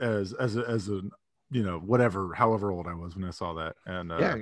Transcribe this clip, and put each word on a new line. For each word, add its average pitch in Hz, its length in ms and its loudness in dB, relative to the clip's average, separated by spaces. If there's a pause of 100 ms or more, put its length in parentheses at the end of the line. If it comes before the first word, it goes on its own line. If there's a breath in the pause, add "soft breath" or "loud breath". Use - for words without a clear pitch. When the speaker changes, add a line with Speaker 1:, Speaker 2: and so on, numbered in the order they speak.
Speaker 1:
as, 107 320 0
as 127 240 0
a, 120 120 -2
as 110 200 0
a, 98 140 -2 (460)
you 123 140 0
know, 90 160 0
whatever, 98 560 4
however 104 380 4
old 87 160 -4
I 87 60 -4
was 85 200 -10
when 95 100 -4
I 90 60 -4
saw 87 240 -6
that. 80 220 -6 (100)
And, 90 240 -6
uh, 82 80 -4
Speaker 2:
Yeah, 151 240 2